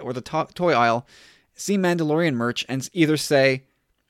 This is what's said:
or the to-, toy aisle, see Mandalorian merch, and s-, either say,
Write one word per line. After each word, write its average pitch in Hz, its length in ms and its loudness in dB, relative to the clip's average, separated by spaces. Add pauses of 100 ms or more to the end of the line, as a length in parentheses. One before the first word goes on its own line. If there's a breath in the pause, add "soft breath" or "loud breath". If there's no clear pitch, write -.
or 127 120 -8
the 123 100 -10
to-, 156 320 -6
toy 175 180 0
aisle, 117 340 2 (480 soft breath)
see - 220 -4
Mandalorian 170 580 0
merch, 117 340 -4
and 131 140 -4
s-, - 100 -12
either 156 240 2
say, 135 480 2 (440)